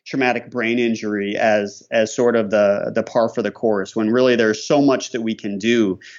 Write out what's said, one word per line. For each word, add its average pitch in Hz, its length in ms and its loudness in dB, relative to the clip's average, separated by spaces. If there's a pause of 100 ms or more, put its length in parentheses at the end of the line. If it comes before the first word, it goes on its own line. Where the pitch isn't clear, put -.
traumatic 123 460 -2
brain 117 280 -2
injury 107 580 -2
as, 107 540 0
as 110 240 0
sort 120 200 2
of 107 160 0
the, 104 440 2
the 113 80 0
par 113 260 0
for 117 140 -4
the 104 100 -4
course, 104 420 -2
when 107 140 0
really 123 280 4
there's 110 300 0
so 147 140 2
much 135 320 0
that 123 80 -6
we 113 140 -4
can 101 240 -8
do 110 420 0 (180)